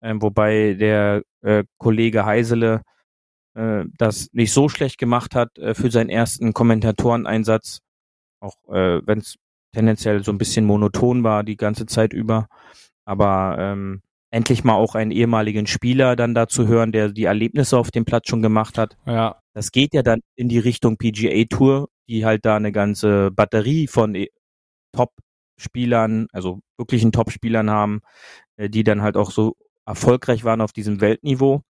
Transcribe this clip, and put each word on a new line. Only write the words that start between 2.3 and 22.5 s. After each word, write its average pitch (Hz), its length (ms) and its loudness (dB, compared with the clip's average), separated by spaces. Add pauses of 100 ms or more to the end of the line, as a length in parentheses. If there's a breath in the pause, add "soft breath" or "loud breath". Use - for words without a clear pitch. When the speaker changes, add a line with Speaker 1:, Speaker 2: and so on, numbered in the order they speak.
Speaker 1:
äh, 110 280 -4 (140)
das 107 360 -2
nicht 113 200 0
so 143 160 4
schlecht - 300 -6
gemacht 120 360 -2
hat, 120 220 -2
äh, 110 160 -4
für 123 160 -2
seinen 117 220 2
ersten 113 420 -2
Kommentatoreneinsatz, 110 1300 0 (600)
auch, 101 160 -18 (160)
äh, 92 360 0
wenn's 107 300 -4 (360)
tendenziell 110 500 0
so 104 80 -4
ein 101 60 -2
bisschen 110 260 -2
monoton 104 600 2
war 107 200 0
die 107 140 -8
ganze 107 300 -4
Zeit 110 260 0
über. 110 360 -2 (540 soft breath)
Aber, 98 540 0
ähm, 98 460 -8 (260)
endlich 117 340 0
mal 113 120 4
auch 107 180 2
einen 110 160 -2
ehemaligen 107 560 0
Spieler 127 500 0
dann 117 200 -2
da 117 120 2
zu 120 200 0
hören, 113 240 2
der 107 180 0
die 107 140 -6
Erlebnisse 113 560 0
auf 117 100 -2
dem 117 160 -2
Platz - 220 -2
schon 113 160 -2
gemacht 107 340 0
hat. 110 180 -2 (120)
Speaker 2:
Ja. 113 340 -4 (140)
Speaker 1:
Das 107 160 -8
geht 139 240 2
ja 135 80 2
dann 117 160 2 (160)
in 123 140 -4
die 117 100 2
Richtung 117 380 0
P 117 140 -2
G 107 300 0
A 117 80 4
Tour, 139 400 2 (180)
die 110 180 -4
halt 110 200 0
da 107 120 2